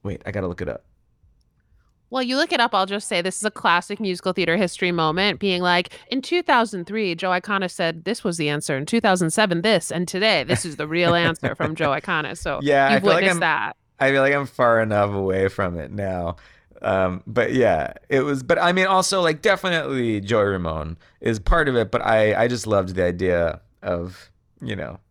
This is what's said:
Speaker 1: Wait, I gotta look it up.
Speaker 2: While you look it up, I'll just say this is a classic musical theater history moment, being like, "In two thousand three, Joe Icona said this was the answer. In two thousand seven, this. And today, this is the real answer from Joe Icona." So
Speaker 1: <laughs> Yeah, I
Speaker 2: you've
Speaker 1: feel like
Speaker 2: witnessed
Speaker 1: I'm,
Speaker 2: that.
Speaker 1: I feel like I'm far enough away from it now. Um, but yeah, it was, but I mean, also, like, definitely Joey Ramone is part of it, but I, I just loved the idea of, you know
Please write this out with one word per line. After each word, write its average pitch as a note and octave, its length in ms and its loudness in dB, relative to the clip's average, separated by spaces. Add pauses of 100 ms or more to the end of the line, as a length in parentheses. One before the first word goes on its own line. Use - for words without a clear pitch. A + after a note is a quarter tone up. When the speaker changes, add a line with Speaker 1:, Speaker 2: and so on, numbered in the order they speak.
Speaker 1:
Wait, G2+ 220 -8
I G#2 60 -8
gotta F#2+ 160 -4
look F2 140 -8
it E2 80 -6
up. - 160 -10 (1200)
Speaker 2:
While B3+ 160 -2
you B3+ 140 -2
look E4 160 2
it C4+ 80 2
up, A#3+ 120 2
I'll G3 120 2
just G3+ 240 -6
say F3 120 0
this F#3 160 -4
is G#3 80 -8
a G#3+ 60 0
classic F3 480 0
musical F#3 340 -2
theater E3+ 240 2
history F3+ 360 0
moment, E3+ 460 0
being F3+ 220 0
like, F3+ 320 0 (160)
"In C4 120 -2
two F4 220 -2
thousand A3+ 420 0
three, G3+ 300 -2
Joe F#3 140 -4
Icona F#3 420 -2
said E3 320 -4
this A3 200 -4
was F3 140 -2
the D3+ 120 -2
answer. D3 280 -2
In D3 80 -4
two A#3 140 0
thousand F3+ 320 2
seven, F3+ 300 2
this. G3+ 300 2
And F3 160 -2
today, F#3+ 360 0
this D#3+ 220 -2
is D3+ 100 -8
the D3+ 120 -6
real E3+ 280 2
answer E3 400 0
from D#3 200 -2
Joe D#3 140 -2
Icona." D3+ 480 -4
So - 220 -6
Speaker 1:
<laughs> C#3 40 -8
Yeah, C#3 240 4
I C#3 60 4
Speaker 2:
you've C#3 100 2
Speaker 1:
feel G3+ 80 4
like E3+ 60 6
Speaker 2:
witnessed F#3 180 2
Speaker 1:
I'm, E3+ 60 -2
Speaker 2:
that. D#3 340 -2 (260)
Speaker 1:
I C#3 100 4
feel C#3 120 4
like C#3 100 4
I'm C#3+ 140 0
far A#2 340 4
enough G#2 300 2
away F#2+ 360 0
from F2+ 320 -2
it C2+ 120 -12
now. F#2 440 -4 (460)
Um, F#2 460 0
but A2+ 260 0
yeah, F#2+ 400 2 (160)
it C3+ 120 2
was, C#3 200 -2
but E3 160 0
I E3+ 160 2
mean, F#3 140 2
also, F#3+ 340 0
like, D#3+ 220 -2
definitely C#3 760 0
Joey G2+ 260 2
Ramone E2 520 -4 (220)
is A2 180 -2
part D3+ 320 2
of B2+ 60 0
it, A2 160 0
but A#2+ 120 -2
I, A2 300 4
I A2 140 2
just A#2+ 180 -4
loved F#2+ 300 0
the F#2 100 0
idea F2 560 0 (220)
of, F2+ 480 -6 (280)
you A2+ 160 -8
know D2 240 -10 (100)